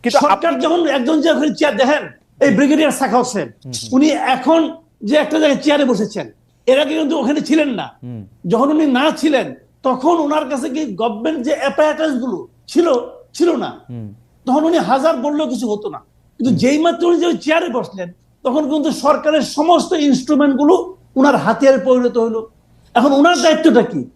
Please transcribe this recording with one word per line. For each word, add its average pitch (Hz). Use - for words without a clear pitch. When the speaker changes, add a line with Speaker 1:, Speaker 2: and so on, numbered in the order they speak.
Speaker 1:
কিন্তু 240
Speaker 2:
সরকার 294
Speaker 1:
আপনি 254
Speaker 2:
যখন 330
একজন 277
যে 320
ওখানে 285
চেয়ার 285
দেখেন, 262
এই 285
ব্রিগেডিয়ার 285
সাখাওয়াত 240
হোসেন, 170
Speaker 1:
হুম। 127
Speaker 2:
উনি 285
এখন 330
যে 220
একটা 311
জায়গায় 285
চেয়ারে 294
বসেছেন, 202
এর 262
আগে 285
কিন্তু 311
ওখানে 294
ছিলেন 302
না। 175
Speaker 1:
হুম। 120
Speaker 2:
যখন 240
উনি 311
না 262
ছিলেন, 262
তখন 262
ওনার 302
কাছে 277
কি 294
গভর্নমেন্ট 233
যে 302
অ্যাপারেটাস 302
গুলো 220
ছিল, 339
ছিল 339
না। 175
Speaker 1:
হুম। 117
Speaker 2:
তখন 277
উনি 339
হাজার 269
বললেও 294
কিছু 233
হতো 208
না। -
কিন্তু 233
Speaker 1:
হুম। 165
Speaker 2:
যেই 277
মাত্র 339
উনি 349
যে 349
চেয়ারে 330
বসলেন, 190
তখন 269
কিন্তু 302
সরকারের 302
সমস্ত 311
ইনস্ট্রুমেন্ট 285
গুলো 302
ওনার 262
হাতিয়ারে 254
পরিণত 247
হলো। 226
এখন 277
ওনার 311
দায়িত্বটা 302
কি? 147